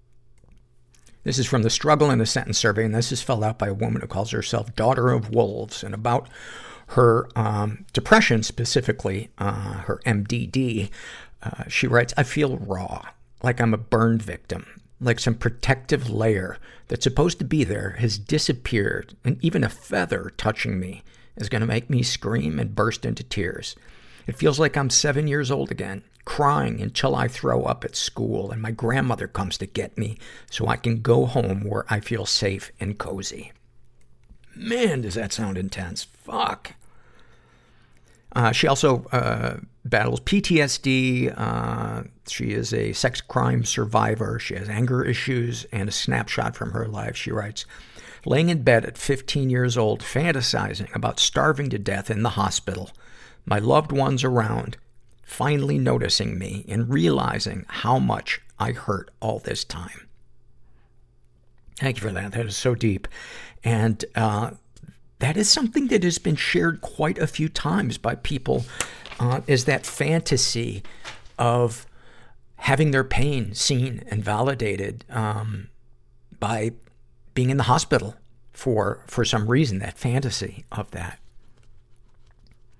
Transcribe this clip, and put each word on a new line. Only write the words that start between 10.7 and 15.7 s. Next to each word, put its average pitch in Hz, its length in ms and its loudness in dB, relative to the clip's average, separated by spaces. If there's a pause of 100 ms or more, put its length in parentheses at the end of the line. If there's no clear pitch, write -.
uh, - 240 -8
she - 180 0
writes, 120 300 4
"I 147 80 4
feel 139 360 0
raw, 95 440 -6 (400)
like 123 160 2
I'm 113 140 4
a 107 40 2
burn 113 420 4
victim, 90 460 -8 (360)
like 120 180 2
some 117 160 2
protective 127 760 0